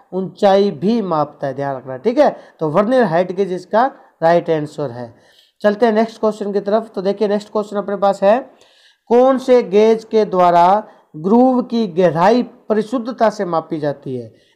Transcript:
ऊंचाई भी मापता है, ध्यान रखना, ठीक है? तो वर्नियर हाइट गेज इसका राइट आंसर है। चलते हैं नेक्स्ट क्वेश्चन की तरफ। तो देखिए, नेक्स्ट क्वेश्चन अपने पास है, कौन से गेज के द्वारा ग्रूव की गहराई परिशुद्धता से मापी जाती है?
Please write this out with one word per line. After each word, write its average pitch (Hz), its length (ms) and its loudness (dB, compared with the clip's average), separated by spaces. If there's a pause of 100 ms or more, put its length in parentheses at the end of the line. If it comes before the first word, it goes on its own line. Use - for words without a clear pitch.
(120)
ऊंचाई 190 580 2
भी 190 300 -2
मापता 151 460 -4
है, 131 60 -6
ध्यान 139 240 -6
रखना, 127 200 -12
ठीक 233 200 -2
है? 277 180 2 (240)
तो 156 100 -2
वर्नियर 214 340 2
हाइट 175 280 0
गेज 185 220 -4
इसका 208 380 -2 (320)
राइट 170 260 2
आंसर 147 420 -4
है। 117 220 -14 (480)
चलते 208 240 0
हैं 220 80 2
नेक्स्ट 220 260 -2
क्वेश्चन 208 340 -4
की 202 60 -2
तरफ। 208 360 -4
तो 202 60 -6
देखिए, 196 260 -2
नेक्स्ट 208 240 -4
क्वेश्चन 208 260 -6
अपने 202 180 -6
पास 196 280 0
है, 214 160 4 (680)
कौन 254 280 4
से 247 260 2
गेज 214 400 2
के 214 220 0
द्वारा 180 580 4 (320)
ग्रूव 240 460 2
की 233 260 -4
गहराई 180 560 2
परिशुद्धता 220 840 -4
से 208 160 -6
मापी 160 340 -6
जाती 143 360 -6
है? 117 140 -12 (260)